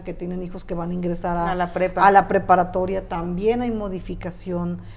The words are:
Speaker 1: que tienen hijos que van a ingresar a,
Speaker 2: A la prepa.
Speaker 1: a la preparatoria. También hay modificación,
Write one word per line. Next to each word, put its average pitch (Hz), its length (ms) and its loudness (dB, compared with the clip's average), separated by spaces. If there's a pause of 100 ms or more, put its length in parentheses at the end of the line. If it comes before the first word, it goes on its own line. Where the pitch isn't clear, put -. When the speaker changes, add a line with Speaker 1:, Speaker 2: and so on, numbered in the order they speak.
Speaker 1:
que 175 100 -8
tienen 180 280 -6
hijos 175 220 -10
que 185 100 -8
van 170 160 -4
a 180 40 -4
ingresar 175 420 -2
a, 170 160 0
Speaker 2:
A - 20 -2
la 175 180 -2
prepa. 180 340 2
Speaker 1:
a 196 40 10
la 196 180 8
preparatoria. 185 800 2
También 185 520 -2
hay 247 100 -2
modificación, 175 1120 -6 (160)